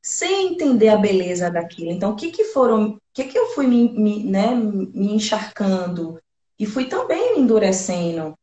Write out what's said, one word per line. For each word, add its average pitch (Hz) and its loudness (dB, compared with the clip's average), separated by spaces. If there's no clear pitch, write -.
Sem 370 -2
entender 254 4
a 214 6
beleza 180 0
daquilo. 170 -6
Então, 190 -2
o 214 -6
que 330 -8
que 440 0
foram, 220 2
o - -10
que 269 -6
que - -4
eu 453 2
fui 269 0
me, 240 4
me, 214 0
né, 196 2
me 202 -2
encharcando 180 -2
e 214 -2
fui 254 -4
também 466 -2
me 285 2
endurecendo? 180 0